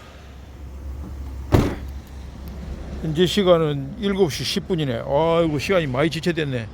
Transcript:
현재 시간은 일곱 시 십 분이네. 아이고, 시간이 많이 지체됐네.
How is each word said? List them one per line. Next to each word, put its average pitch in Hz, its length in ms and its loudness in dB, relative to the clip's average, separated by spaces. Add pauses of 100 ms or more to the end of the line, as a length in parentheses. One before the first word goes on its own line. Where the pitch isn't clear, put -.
(3000)
현재 160 240 4
시간은 160 760 4
일곱 196 320 2
시 - 120 -4
십 - 240 -2
분이네. 139 380 0
아이고, 160 540 4
시간이 170 280 2
많이 135 220 2
지체됐네. 143 640 -2